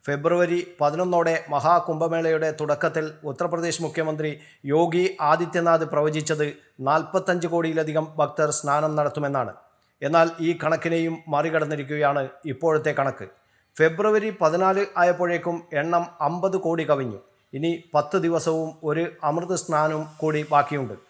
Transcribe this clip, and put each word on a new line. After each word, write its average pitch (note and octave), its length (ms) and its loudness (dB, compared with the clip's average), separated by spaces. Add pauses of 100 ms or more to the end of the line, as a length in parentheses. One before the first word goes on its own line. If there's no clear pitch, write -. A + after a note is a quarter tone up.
ഫെബ്രുവരി E3+ 600 0 (140)
പതിനൊന്നോടെ E3 680 2
മഹാകുംഭമേളയുടെ D#3+ 1120 2
തുടക്കത്തിൽ D3+ 500 -2 (140)
ഉത്തർപ്രദേശ് E3 580 -4
മുഖ്യമന്ത്രി D#3 580 -4 (240)
യോഗി E3+ 560 2
ആദിത്യനാഥ് E3 600 4
പ്രവചിച്ചത് D3+ 720 0 (280)
നാൽപത്തഞ്ച് E3 680 0
കോടിയിലധികം D#3+ 720 -2
ഭക്തർ D3+ 340 0
സ്നാനം D3+ 460 0
നടത്തുമെന്നാണ്. C#3 560 -2 (500)
എന്നാൽ E3 280 4 (100)
ഈ E3 240 0
കണക്കിനെയും E3 540 0 (100)
മറികടന്നിരിക്കുകയാണ് D3 1000 0 (160)
ഇപ്പോഴത്തെ D#3 460 0
കണക്ക്. C3+ 380 -2 (500)
ഫെബ്രുവരി G3+ 640 2
പതിനാല് F#3 460 2 (100)
ആയപ്പോഴേക്കും F3 680 2 (100)
എണ്ണം E3+ 340 0 (140)
അമ്പത് F3+ 360 0
കോടി E3 280 -2
കവിഞ്ഞു. C3+ 340 -2 (340)
ഇനി E3 320 -4 (100)
പത്ത് D3 220 0
ദിവസവും D#3+ 560 0 (120)
ഒരു D#3 240 -2 (160)
അമൃത് E3+ 320 -2
സ്നാനവും D#3 500 0 (100)
കൂടി D3+ 340 -2
ബാക്കിയുണ്ട്. C#3+ 440 0 (160)